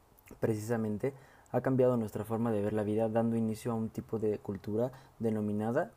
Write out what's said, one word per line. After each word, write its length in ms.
Precisamente, 760
ha 120
cambiado 340
nuestra 280
forma 280
de 100
ver 120
la 100
vida, 240
dando 260
inicio 380
a 20
un 140
tipo 320
de 180
cultura 540
denominada 800